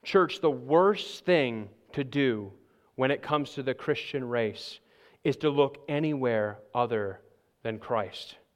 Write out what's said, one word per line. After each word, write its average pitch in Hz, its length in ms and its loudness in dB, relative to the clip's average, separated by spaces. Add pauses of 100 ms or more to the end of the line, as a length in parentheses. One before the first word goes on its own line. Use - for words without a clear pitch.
Church, 185 360 2
the 156 120 2
worst 156 720 2
thing 120 440 2 (240)
to 143 100 -2
do 120 480 0 (440)
when 131 140 2
it 135 140 -2
comes 147 300 -2
to 139 100 -8
the 131 100 -2
Christian 143 500 -4
race 120 560 -4 (440)
is 143 140 2
to 151 120 2
look 139 300 2 (100)
anywhere 127 720 0 (160)
other 110 460 -2 (420)
than 110 160 -6
Christ. - 560 -6 (200)